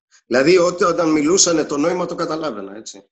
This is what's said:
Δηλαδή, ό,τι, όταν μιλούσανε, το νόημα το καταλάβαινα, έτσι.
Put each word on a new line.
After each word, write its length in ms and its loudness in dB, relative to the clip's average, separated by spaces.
Δηλαδή, 320 4
ό,τι, 260 0
όταν 260 0
μιλούσανε, 540 2
το 120 -6
νόημα 300 -2
το 80 -8
καταλάβαινα, 640 -8
έτσι. 360 -20